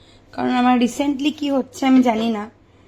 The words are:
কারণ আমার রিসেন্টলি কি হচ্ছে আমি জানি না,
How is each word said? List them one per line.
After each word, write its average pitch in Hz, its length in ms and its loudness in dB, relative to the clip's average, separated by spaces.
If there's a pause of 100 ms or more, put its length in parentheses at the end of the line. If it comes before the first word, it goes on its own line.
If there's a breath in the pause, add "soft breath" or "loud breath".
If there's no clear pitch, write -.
(320 soft breath)
কারণ 254 180 -4
আমার 247 280 2
রিসেন্টলি 277 520 -2
কি 285 200 -6
হচ্ছে 262 360 -2
আমি 262 160 6
জানি 226 280 0
না, 214 200 -6 (380 soft breath)